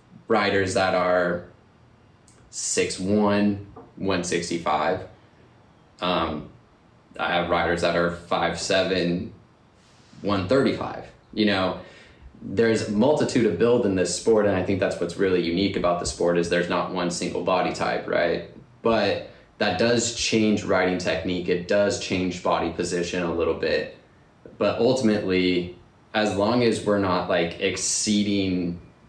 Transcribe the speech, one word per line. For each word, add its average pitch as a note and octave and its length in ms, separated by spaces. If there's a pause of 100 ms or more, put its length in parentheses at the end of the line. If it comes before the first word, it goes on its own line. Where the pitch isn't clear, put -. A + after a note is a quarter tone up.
(280)
riders G2 460
that F#2+ 200
are F2+ 500 (1040)
six - 480
one, G2+ 640 (320)
one F#2 280
sixty-five. E2+ 840 (920)
Um, D#2+ 480 (680)
I F2 140
have F2 180
riders F2 320
that F2 140
are E2+ 160
five E2+ 480
seven, F#2 720 (880)
one G2 260
thirty-five. - 560 (280)
You G#2+ 140
know, F#2+ 320 (640)
there's G#2+ 460
a - 40
multitude B2 540
of F#2 120
build A#2 280
in G2+ 80
this F2+ 220
sport, G#2+ 300
and F#2+ 100
I F#2 80
think F#2+ 160
that's F#2+ 200
what's F2 160
really F#2 260
unique F2+ 340
about F2 240
the - 60
sport F2 320
is E2+ 100
there's F2 200
not F2 240
one F2 200
single - 320
body - 280
type, - 360
right? - 420 (320)
But G#2 480 (280)
that G2+ 200
does A#2 380
change G#2+ 480
riding F#2 340
technique. F2 500
It F2 200
does - 320
change F2+ 420
body F2 300
position F2 500
a E2+ 100
little E2 220
bit. - 420 (640)
But G#2 220
ultimately, F#2 960 (380)
as G#2 200
long A2+ 300
as G#2+ 200
we're G#2 140
not, F2+ 300
like, F2 320
exceeding F#2+ 1200 (280)